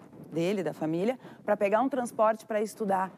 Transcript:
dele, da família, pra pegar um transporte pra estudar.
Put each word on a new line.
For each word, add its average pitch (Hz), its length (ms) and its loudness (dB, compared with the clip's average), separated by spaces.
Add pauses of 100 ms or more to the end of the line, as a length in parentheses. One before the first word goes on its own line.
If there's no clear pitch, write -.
(320)
dele, 175 320 0
da 151 100 -2
família, 175 460 -2 (240)
pra 208 120 2
pegar 202 260 4
um 269 80 2
transporte 226 540 0
pra 214 160 -2
estudar. 190 580 -2